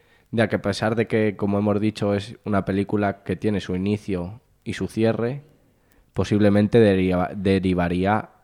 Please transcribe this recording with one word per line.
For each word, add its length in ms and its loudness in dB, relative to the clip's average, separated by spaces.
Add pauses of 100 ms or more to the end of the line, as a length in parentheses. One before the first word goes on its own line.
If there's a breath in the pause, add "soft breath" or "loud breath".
(300 soft breath)
de 200 0
que 80 0
a 40 -4
pesar 360 -2
de 100 0
que, 300 0
como 200 0
hemos 220 0
dicho, 340 0
es 300 -4
una 220 -2
película 580 -2
que 140 -4
tiene 240 -2
su 160 -6
inicio 640 -4 (240)
y 80 -8
su 140 -6
cierre, 560 -2 (680)
posiblemente 680 4
deriva-, 520 2
derivaría 960 0 (140)